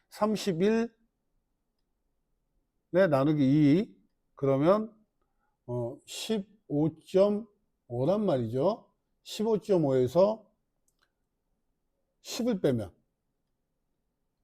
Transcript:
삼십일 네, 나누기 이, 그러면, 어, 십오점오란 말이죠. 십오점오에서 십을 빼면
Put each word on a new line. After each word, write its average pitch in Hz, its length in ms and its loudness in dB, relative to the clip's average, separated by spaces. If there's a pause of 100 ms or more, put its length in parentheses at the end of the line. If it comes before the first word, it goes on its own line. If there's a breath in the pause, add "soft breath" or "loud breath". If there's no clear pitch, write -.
삼십일 214 840 -2 (2000)
네, 185 160 4
나누기 147 360 2
이, 147 520 2 (400)
그러면, 147 580 0 (720)
어, 120 400 -8
십오점오란 196 1400 -4 (760)
말이죠. 135 640 -2 (360)
십오점오에서 180 1200 0 (1800)
십을 226 380 -4
빼면 120 320 -2 (1500)